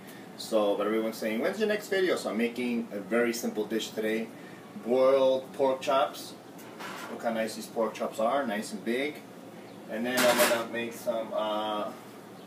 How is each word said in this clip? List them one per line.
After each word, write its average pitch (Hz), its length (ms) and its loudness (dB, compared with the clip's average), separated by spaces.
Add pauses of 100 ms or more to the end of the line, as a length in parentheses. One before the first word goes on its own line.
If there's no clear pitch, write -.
(360)
So, 104 400 2
but 101 100 0
everyone's 110 300 0
saying, 113 240 -2
"When's 190 180 0
your 214 100 2
next 208 200 0
video?" 185 280 4
So - 120 -4
I'm 196 80 -2
making 120 560 0
a 101 80 -6
very 117 320 2
simple 107 320 -2
dish 110 240 -2
today. 110 400 -2 (560)
Boiled 131 680 6
pork 131 260 2
chops. - 540 2 (760)
Look 117 120 -8
how 117 100 0
nice 110 220 0
these 107 100 -8
pork 110 300 0
chops - 260 -4
are, 135 260 2
nice 107 260 -2
and 98 120 -10
big. 135 300 0 (760)
And 113 140 -4
then 123 140 0
I'm 120 320 6
gonna 113 200 0
make 117 220 -4
some, 113 400 -4
uh, 107 600 -2 (540)